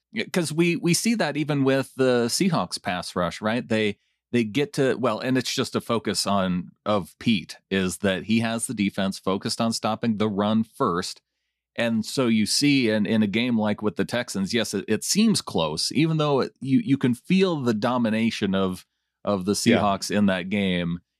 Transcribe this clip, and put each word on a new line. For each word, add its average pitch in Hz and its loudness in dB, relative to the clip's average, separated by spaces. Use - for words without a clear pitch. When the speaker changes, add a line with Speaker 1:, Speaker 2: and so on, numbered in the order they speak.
Speaker 1:
'Cause 160 -2
we, 170 2
we 170 0
see 226 0
that 156 -2
even 147 0
with 131 2
the 123 4
Seahawks 135 0
pass 90 -6
rush, 87 -2
right? 110 -2
They, 110 0
they 120 2
get 107 -2
to, 135 2
well, 113 0
and 131 0
it's - -4
just 123 -4
a 110 -2
focus 107 -2
on, 92 0
of 104 -2
Pete, - 0
is 95 -2
that 95 -2
he 110 2
has 113 -4
the 127 -6
defense 98 -2
focused 98 -4
on 117 0
stopping 110 -4
the 110 2
run 104 0
first. 95 -2
And 117 0
so 131 -2
you 110 2
see 135 2
in, 107 2
in 110 2
a 104 2
game 117 0
like 104 -2
with 104 -2
the 95 0
Texans, 101 -4
yes, 113 0
it, 98 -2
it 107 -2
seems 202 2
close, 80 -2
even 160 2
though 147 2
it, - -2
you, 131 2
you 135 2
can 123 2
feel 185 0
the 120 2
domination 110 0
of, 95 0
of 98 -2
the 104 2
Speaker 2:
Yeah. 117 6
Speaker 1:
Seahawks 98 0
in 104 2
that 92 0
game. 90 0